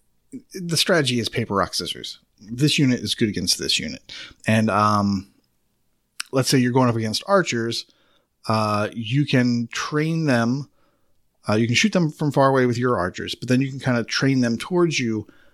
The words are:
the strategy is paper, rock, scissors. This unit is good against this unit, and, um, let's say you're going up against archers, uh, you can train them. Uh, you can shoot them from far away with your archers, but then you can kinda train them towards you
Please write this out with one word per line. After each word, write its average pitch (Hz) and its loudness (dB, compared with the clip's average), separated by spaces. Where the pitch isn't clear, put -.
the 170 -6
strategy 139 2
is 107 -4
paper, 110 -4
rock, 95 0
scissors. - -8
This 131 0
unit 127 2
is 101 -4
good 113 0
against 90 -2
this - -2
unit, - -10
and, 110 4
um, 101 2
let's 131 0
say 143 4
you're 123 2
going 131 4
up 113 0
against 110 -2
archers, 120 0
uh, 107 0
you 120 -2
can 123 0
train 160 -4
them. 123 0
Uh, 104 2
you 113 2
can 120 0
shoot 208 2
them 170 2
from 151 -2
far 135 4
away 131 4
with 120 0
your 123 0
archers, 92 -4
but 117 -8
then 127 4
you 135 -4
can 135 -12
kinda 120 0
train 135 0
them 117 0
towards 170 0
you 110 -4